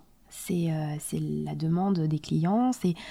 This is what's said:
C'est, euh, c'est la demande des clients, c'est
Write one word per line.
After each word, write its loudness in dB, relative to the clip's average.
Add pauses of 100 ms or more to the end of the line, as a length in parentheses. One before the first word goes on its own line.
(280)
C'est, -2
euh, -2
c'est -6
la -4
demande 2
des 2
clients, 2
c'est 2 (160)